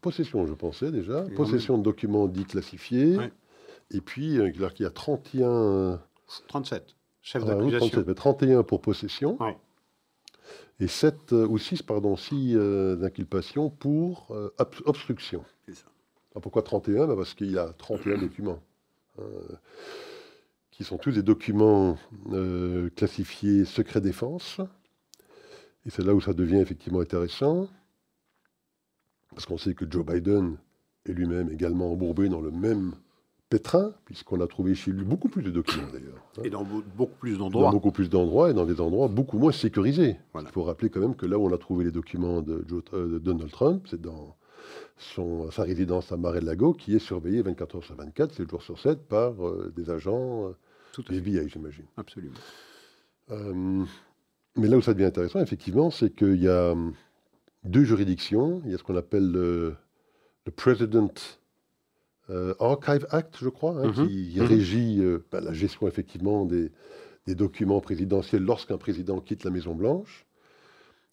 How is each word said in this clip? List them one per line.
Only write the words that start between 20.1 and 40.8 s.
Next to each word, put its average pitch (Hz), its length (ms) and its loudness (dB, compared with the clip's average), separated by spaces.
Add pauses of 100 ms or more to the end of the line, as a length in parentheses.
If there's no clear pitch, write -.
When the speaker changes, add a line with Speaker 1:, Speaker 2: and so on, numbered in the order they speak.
Speaker 1:
qui - 140 -14
sont 95 120 -8
tous - 140 -2
des 107 140 2
documents, 104 720 6 (340)
euh, 90 640 -2
classifiés 101 680 2
secret - 360 -2
défense. 120 600 -4 (1200)
Et 113 60 -10
c'est 95 140 -4
là 101 100 6
où 98 60 6
ça 101 120 -2
devient 90 260 4
effectivement 90 420 0
intéressant, 135 680 0 (1600)
parce - 160 -14
qu'on 85 120 -6
sait 92 160 -4
que 90 160 -6
Joe 85 140 -2
Biden 87 520 2 (500)
est 95 60 -6
lui-même 87 380 -2
également 87 420 -2
embourbé 90 360 0
dans 87 120 -2
le 78 100 -6
même 95 420 -2 (560)
pétrin, 185 440 2 (120)
puisqu'on - 360 -6
a 87 60 0
trouvé 92 300 0
chez 98 160 -4
lui 95 120 -4
beaucoup 156 240 0
plus 190 140 -2
de 98 80 -4
documents 78 420 -2
d'ailleurs, 65 300 -16 (160)
hein. 110 60 -10
Speaker 2:
Et 117 60 -4
dans 101 120 -6
beau-, 104 220 -6 (120)
beaucoup 123 220 0
plus 120 180 -4
Speaker 1:
Dans 98 140 -2
Speaker 2:
d'endroits. 117 220 4
Speaker 1:
beaucoup 101 180 4
plus 95 180 0
d'endroits 92 420 4
et 135 40 2
dans 92 120 4
des 85 140 0
endroits 92 280 2
beaucoup 104 300 0
moins 147 120 6
sécurisés. 123 640 2 (160)
Speaker 2:
Voilà. 78 180 -10
Speaker 1:
Il - 20 -20
faut 92 100 -2
rappeler 85 260 -2